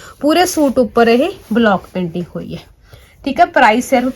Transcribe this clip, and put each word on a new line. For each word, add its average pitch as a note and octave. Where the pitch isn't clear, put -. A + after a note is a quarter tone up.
ਪੂਰੇ D#4+
ਸੂਟ C#4
ਉੱਪਰ A#3
ਇਹ B3
ਬਲਾਕ G#3
ਪੇਂਟਿੰਗ F3
ਹੋਈ E3
ਹੈ। -
ਠੀਕ C#4
ਹੈ, F4
ਪ੍ਰਾਈਸ B3
ਸਿਰਫ B3+